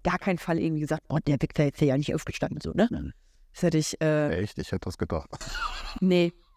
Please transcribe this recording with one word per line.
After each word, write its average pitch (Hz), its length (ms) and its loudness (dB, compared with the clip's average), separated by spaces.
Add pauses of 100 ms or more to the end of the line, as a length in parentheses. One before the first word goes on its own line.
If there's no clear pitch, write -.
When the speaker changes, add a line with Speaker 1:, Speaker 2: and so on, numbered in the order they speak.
Speaker 1:
gar 175 160 0
keinen - 200 0
Fall 165 200 -2
irgendwie 160 220 0
gesagt, 151 280 -2
„Boah, 135 120 0
der 143 200 0
Wichser 151 280 2
ist - 120 -4
ja 139 160 6
nicht 147 180 0
aufgestanden“, - 460 -4
so, - 120 -6
ne? 220 180 4
Speaker 2:
Mhm. - 220 -6 (420)
Speaker 1:
Das - 80 -4
hätte 165 160 4
ich, - 240 -2
äh 151 400 2
Speaker 2:
Echt? - 160 -6
Ich - 140 -6
hätte 92 140 -4
das 92 120 -6
gedacht. - 320 -4
<laughs> - 720 -8
Speaker 1:
Nee, 175 320 4 (240)